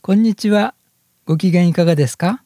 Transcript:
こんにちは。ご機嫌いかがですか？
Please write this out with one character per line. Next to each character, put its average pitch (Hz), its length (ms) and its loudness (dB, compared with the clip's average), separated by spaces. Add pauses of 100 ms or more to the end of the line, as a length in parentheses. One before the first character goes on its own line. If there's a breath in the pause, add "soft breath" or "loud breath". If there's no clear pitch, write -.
こ 190 120 -2
ん 208 80 4
に 226 140 0
ち - 140 -4
は。 208 260 -2 (500)
ご 160 120 -2
機 185 120 0
嫌 175 140 2
い 170 100 2
か 175 120 0
が 165 100 2
で 147 120 0
す - 100 -10
か？ 196 280 -4